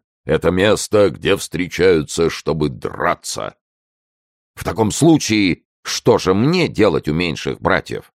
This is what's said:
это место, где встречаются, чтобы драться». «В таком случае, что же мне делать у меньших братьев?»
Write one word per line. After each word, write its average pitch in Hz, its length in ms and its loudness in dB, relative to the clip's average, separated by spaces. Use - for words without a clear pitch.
это 78 260 0
место, 98 600 2
где - 260 -2
встречаются, 82 920 0
чтобы 78 380 -4
драться». - 880 -6
«В - 100 -16
таком 107 260 -2
случае, 110 760 2
что - 360 0
же 92 160 0
мне 143 340 0
делать 92 400 0
у 73 40 -2
меньших 80 480 -4
братьев?» 80 600 -4